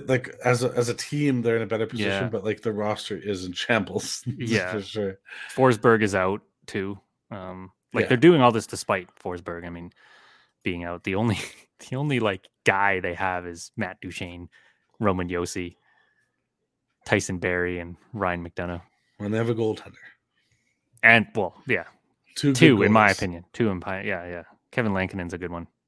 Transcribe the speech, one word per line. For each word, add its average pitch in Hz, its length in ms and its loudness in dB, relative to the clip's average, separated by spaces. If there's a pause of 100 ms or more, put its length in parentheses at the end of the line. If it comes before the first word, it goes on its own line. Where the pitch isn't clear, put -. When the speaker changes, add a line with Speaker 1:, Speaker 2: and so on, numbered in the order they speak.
Speaker 1:
like, 127 260 -2 (100)
as 123 200 2
a, 127 120 0
as 120 140 0
a 117 40 -2
team, 143 480 -2
they're 117 160 0
in 113 60 -4
a 104 40 -6
better 110 180 -2
position, 101 380 -2
Speaker 2:
Yeah. 107 60 -4
Speaker 1:
but, 104 140 -6
like, 107 180 -4
the 113 100 -2
roster 104 460 -4
is 95 280 -6
in 90 80 -10
shambles. 104 800 -4
<laughs> - 60 -10
Speaker 2:
Yeah. 107 340 -2
Speaker 1:
For 98 100 -6
sure. 98 380 -8 (340)
Speaker 2:
Forsberg 117 500 4
is 101 120 2
out, 95 260 0 (260)
too. 101 320 -8 (320)
Um, 92 400 -14 (220)
like, 110 100 2
Speaker 1:
Yeah. - 60 0
Speaker 2:
they're 127 80 4
doing 156 240 8
all 120 100 8
this 110 160 -2
despite 95 480 -6
Forsberg, 87 500 -10
I 87 40 -12
mean, 87 220 -12 (720)
being 87 200 -4
out. 87 200 -8
The 95 120 -2
only, 107 220 0 (220)
<laughs> - 300 -20
the 127 60 -6
only, 139 240 -2
like, 101 280 -2 (180)
guy 98 340 2
they 90 160 -4
have 90 320 -4
is 87 280 -14
Matt 92 260 -6
Duchene, 87 480 -12 (500)
Roman 92 300 0
Josi, 87 460 -6 (1300)
Tyson 98 320 0
Barrie, 90 420 -4
and 87 160 -12 (180)
Ryan 90 340 -4
McDonough. 87 340 -8 (360)
Speaker 1:
When 104 140 -6
they 110 60 -2
have 117 120 -2
a 117 60 -2
goaltender. 110 380 -6 (1120)
Speaker 2:
And, 113 320 8
well, 95 180 -2 (140)
yeah. 95 160 0 (520)
Speaker 1:
Two 143 180 0
good - 20 -2
Speaker 2:
Two, 123 280 8
in 101 100 6
my 107 160 10
Speaker 1:
goalies. 92 80 4
Speaker 2:
opinion. 87 340 -6
Two 113 180 0
in 90 160 -2
my, 95 180 -6
yeah, 92 220 -4
yeah. 87 180 -10 (280)
Kevin 110 220 0
Lankinen's 92 400 -4
a 87 40 -6
good 85 140 -8
one. 85 160 -10 (200)